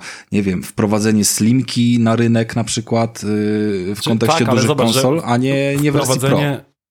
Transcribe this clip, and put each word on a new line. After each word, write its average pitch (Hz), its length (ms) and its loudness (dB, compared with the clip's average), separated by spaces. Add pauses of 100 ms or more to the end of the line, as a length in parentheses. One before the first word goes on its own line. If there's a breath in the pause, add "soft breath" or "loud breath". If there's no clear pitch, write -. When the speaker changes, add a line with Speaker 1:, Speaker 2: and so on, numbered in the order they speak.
(320 loud breath)
Speaker 1:
nie 104 100 2
wiem, 92 200 -2
wprowadzenie 107 640 0
slimki 120 720 2
na 113 180 2
rynek 117 400 0
na 117 80 -2
przykład, 117 580 -4
yy, 104 720 -2
w 104 60 -10
Speaker 2:
Czy-, 110 100 -4
Speaker 1:
kontekście 117 280 2
Speaker 2:
tak, - 100 2
ale 120 80 2
Speaker 1:
dużych 113 120 2
Speaker 2:
zobacz, 131 200 0
że 127 140 0
Speaker 1:
konsol, 143 220 0
a 120 120 0
nie, 139 400 0
nie 147 160 0
wersji 131 280 0
Pro. 135 80 0
Speaker 2:
wprowadzenie, 143 360 0 (260)